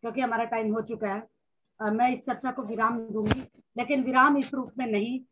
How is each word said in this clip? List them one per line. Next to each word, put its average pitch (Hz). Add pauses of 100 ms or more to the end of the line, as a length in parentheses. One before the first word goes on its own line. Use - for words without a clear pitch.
क्योंकि 233
हमारा 233
time 220
हो 220
चुका 220
है, 220 (540)
अ, 208
मैं 247
इस 247
चर्चा 254
को 254
विराम 226
दूंगी, 220 (360)
लेकिन 262
विराम 262
इस 277
रूप 262
में 247
नहीं, 226 (120)